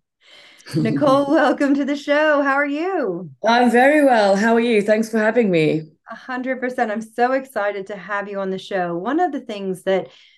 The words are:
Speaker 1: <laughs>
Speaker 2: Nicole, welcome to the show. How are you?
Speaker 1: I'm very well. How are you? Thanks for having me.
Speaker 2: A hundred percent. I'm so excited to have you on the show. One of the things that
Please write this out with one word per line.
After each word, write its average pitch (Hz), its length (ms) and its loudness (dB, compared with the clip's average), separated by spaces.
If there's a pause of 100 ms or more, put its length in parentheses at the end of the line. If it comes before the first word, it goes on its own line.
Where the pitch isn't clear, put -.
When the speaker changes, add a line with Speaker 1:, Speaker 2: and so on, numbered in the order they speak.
(360)
Speaker 1:
<laughs> - 400 -14
Speaker 2:
Nicole, 269 540 2
welcome 285 460 2
to 285 80 0
the 277 120 -4
show. 294 460 0
How 277 120 0
are 285 120 0
you? 285 680 -4 (140)
Speaker 1:
I'm 240 240 4
very 277 360 4
well. 214 300 4
How 226 180 2
are 233 80 4
you? 226 200 2
Thanks 220 280 0
for 226 80 -2
having 220 340 2
me. 156 400 0 (180)
Speaker 2:
A 226 60 -16
hundred 254 440 -8
percent. 247 320 -4
I'm 214 100 -6
so 240 320 -2
excited 208 540 -4
to 208 100 -12
have 202 320 -8
you 196 100 -8
on 190 100 -4
the 190 80 -4
show. 180 380 -4
One 226 240 -2
of 359 120 0
the 277 100 -8
things 196 420 -8
that 190 240 -2 (300)